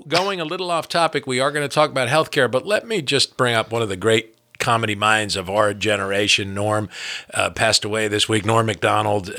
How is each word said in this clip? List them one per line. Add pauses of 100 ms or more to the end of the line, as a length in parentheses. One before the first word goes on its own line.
going
a
little
off
topic,
we
are
gonna
talk
about
healthcare,
but
let
me
just
bring
up
one
of
the
great (260)
comedy
minds
of
our
generation.
Norm, (420)
uh,
passed
away
this
week.
Norm
Macdonald,